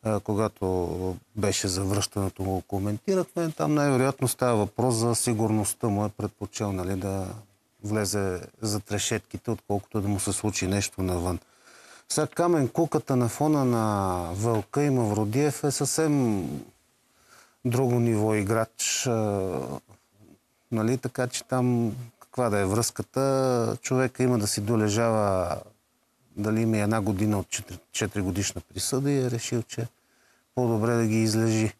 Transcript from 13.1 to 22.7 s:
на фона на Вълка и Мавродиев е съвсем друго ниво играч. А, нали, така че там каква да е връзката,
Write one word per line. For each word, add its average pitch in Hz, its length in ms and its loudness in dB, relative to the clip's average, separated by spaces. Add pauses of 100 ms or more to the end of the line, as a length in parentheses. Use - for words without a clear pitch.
на 123 120 2
фона 147 360 2
на 107 500 2 (180)
Вълка 110 500 0
и 147 80 2
Мавродиев 117 760 0
е 143 60 2
съвсем 135 760 0 (1200)
друго 123 360 2
ниво 110 340 2
играч. 110 720 -2
А, 104 440 0 (1200)
нали, 117 260 0
така 123 280 -4
че - 180 -8
там 123 480 0 (280)
каква 120 300 -2
да 104 80 2
е 98 60 2
връзката, 120 1160 0